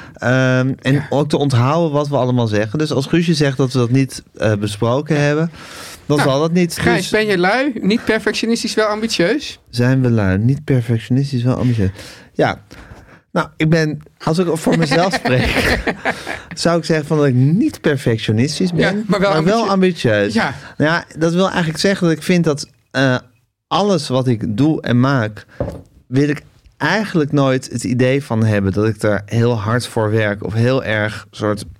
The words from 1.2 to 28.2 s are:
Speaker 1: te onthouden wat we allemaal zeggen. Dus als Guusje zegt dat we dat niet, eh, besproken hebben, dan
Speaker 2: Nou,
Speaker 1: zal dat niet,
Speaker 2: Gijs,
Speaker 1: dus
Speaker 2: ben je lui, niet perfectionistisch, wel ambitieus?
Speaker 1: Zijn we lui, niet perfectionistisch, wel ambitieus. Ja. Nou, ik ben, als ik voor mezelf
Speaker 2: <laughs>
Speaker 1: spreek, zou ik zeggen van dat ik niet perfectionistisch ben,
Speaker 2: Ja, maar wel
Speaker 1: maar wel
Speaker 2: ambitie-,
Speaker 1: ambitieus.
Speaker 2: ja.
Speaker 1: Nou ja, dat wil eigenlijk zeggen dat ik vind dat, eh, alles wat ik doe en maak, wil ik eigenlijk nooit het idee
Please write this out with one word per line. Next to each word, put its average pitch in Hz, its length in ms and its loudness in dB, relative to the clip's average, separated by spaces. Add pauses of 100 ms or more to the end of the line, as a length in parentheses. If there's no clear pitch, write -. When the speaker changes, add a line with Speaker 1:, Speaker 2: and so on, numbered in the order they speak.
Speaker 1:
te 156 80 0
onthouden 143 560 2
wat 147 160 0
we 143 80 -2
allemaal 123 300 2
zeggen. 107 320 -2
Dus 151 140 -2
als 139 140 -2
Guusje 170 280 2
zegt 139 220 0
dat 131 160 0
we 131 60 0
dat 117 120 2
niet, 135 320 0 (140)
eh, 110 180 0
besproken 120 680 -2
hebben, 151 300 0 (560)
dan 147 100 2
Speaker 2:
Nou, 147 120 2
Speaker 1:
zal 135 120 2
dat 165 120 0
niet, 175 260 0
Speaker 2:
Gijs, 226 220 2
Speaker 1:
dus 185 100 -6
Speaker 2:
ben 214 160 2
je 196 120 0
lui, 233 420 2
niet 208 240 0
perfectionistisch, 220 680 -2
wel 214 120 2
ambitieus? 214 720 -2 (120)
Speaker 1:
Zijn 127 320 2
we 123 80 2
lui, 98 280 2
niet 135 260 0
perfectionistisch, 127 760 0
wel 127 140 0
ambitieus. 110 340 0 (420)
Ja. 127 280 0 (720)
Nou, 160 240 -2
ik 156 120 0
ben, 156 300 2 (200)
als 160 200 -2
ik 185 140 2
voor 165 260 0
mezelf 175 380 2
Speaker 2:
<laughs> - 80 -4
Speaker 1:
spreek, - 540 0 (760)
zou 170 240 2
ik 160 60 -4
zeggen 156 220 0
van 160 100 0
dat 147 100 4
ik 127 80 2
niet 160 460 2
perfectionistisch 135 920 0
ben, 160 80 0 (160)
Speaker 2:
Ja, 214 100 -4
maar 196 140 0
wel 196 120 2
Speaker 1:
maar 160 120 2
wel 214 240 2
Speaker 2:
ambitie-, - 20 0 (400)
Speaker 1:
ambitieus. 104 240 2
Speaker 2:
ja. 190 200 0 (220)
Speaker 1:
Nou 151 140 2
ja, 170 140 0 (140)
dat 165 140 0
wil 185 140 2
eigenlijk 160 320 -2
zeggen 196 300 0
dat 160 80 2
ik 156 60 -12
vind 175 220 2
dat, 143 240 -2 (220)
eh, 131 260 2 (520)
alles 180 400 0
wat 127 180 0
ik 110 300 -2
doe 147 260 2
en 120 180 2
maak, 123 460 0 (600)
wil 139 200 2
ik 147 140 -4 (340)
eigenlijk 175 560 0
nooit 135 400 2
het 120 120 -6
idee 127 400 0